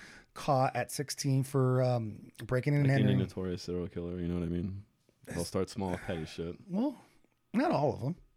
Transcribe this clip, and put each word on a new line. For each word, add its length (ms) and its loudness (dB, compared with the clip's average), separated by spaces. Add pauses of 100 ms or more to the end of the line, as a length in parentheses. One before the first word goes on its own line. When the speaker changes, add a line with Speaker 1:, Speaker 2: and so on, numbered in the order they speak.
(340)
Speaker 1:
caught 420 2
at 160 -2
sixteen 520 0
for, 400 4
um, 320 0 (300)
breaking 300 2
and 80 4
Speaker 2:
Like 100 6
any 80 6
Speaker 1:
entering. 180 6
Speaker 2:
notorious 440 -2
serial 260 -2
killer, 300 -6
you 80 -2
know 80 0
what 80 0
I 60 -2
mean? 340 -4 (420)
They'll 160 -6
Speaker 1:
It's 80 -4
Speaker 2:
start 200 -2
small, 280 -2 (100)
petty 180 -4
shit. 300 -8 (140)
Speaker 1:
Well, 260 -2 (580)
not 180 2
all 240 2
of 80 -10
'em. 120 -2 (220)